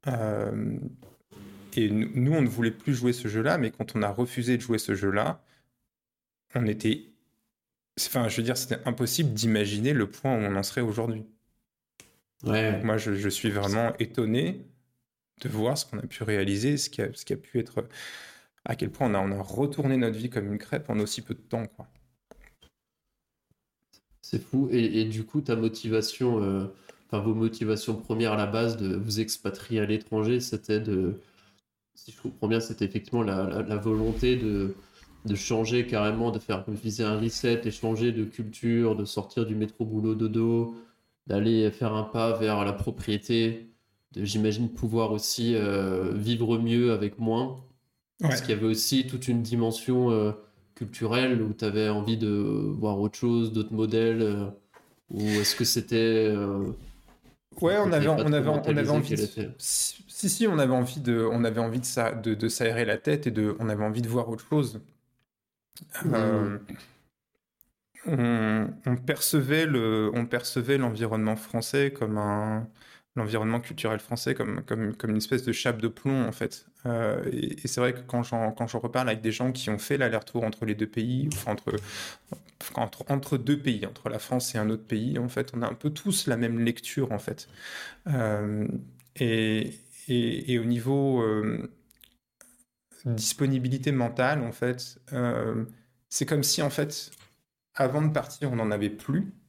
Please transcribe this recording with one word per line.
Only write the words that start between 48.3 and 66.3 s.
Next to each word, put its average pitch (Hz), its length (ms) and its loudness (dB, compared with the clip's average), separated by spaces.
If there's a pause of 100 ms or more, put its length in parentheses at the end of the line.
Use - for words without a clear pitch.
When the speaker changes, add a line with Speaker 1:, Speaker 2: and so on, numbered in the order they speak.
Speaker 1:
Ouais. 120 120 -2
Speaker 2:
qu'il - 80 -8
y - 20 -4
avait 107 100 0
aussi 127 400 2
toute 127 200 -6
une 117 160 2
dimension, 117 680 2
euh, 107 200 4 (440)
culturelle 117 680 0
où 107 120 -2
t'avais 107 360 2
envie 104 280 0
de 107 120 0
voir 104 720 0
autre 104 180 0
chose, 117 360 2
d'autres 110 200 -2
modèles, 113 480 2
euh, 101 240 0 (640)
ou 101 120 -4
est-ce 104 340 2
que 120 100 0
c'était, 113 640 4
euh, 101 360 0 (960)
Speaker 1:
Ouais, 185 160 4
on 208 80 4
Speaker 2:
t'étais 175 120 4
Speaker 1:
avait, 143 80 4
Speaker 2:
pas 160 80 4
Speaker 1:
on - 40 4
Speaker 2:
trop 151 100 2
Speaker 1:
avait, 147 200 4
on 151 60 4
avait - 20 4
Speaker 2:
mentalisé 147 340 2
Speaker 1:
envie 147 200 2
Speaker 2:
qu'elle 107 100 0
Speaker 1:
de, 107 40 2
Speaker 2:
était 104 340 -4
Speaker 1:
si, - 500 -4
si, - 220 -2
si, - 180 2
on 180 120 4
avait 131 140 6
envie 127 280 0
de, 117 280 2
on 117 140 2
avait 113 160 0
envie 113 220 0
de 123 40 -6
ça, 113 280 0
de, 110 200 0
de 107 140 0
s'aérer 117 380 2
la 104 120 0
tête 147 300 0
et 120 40 0
de, 107 280 2
on 113 80 0
avait 107 160 0
envie 107 180 0
de 117 60 -2
voir 117 220 0
autre 110 180 -8
chose. 120 320 0 (1300)
Speaker 2:
Mmh. - 80 2
Speaker 1:
Euh, 107 440 2 (1500)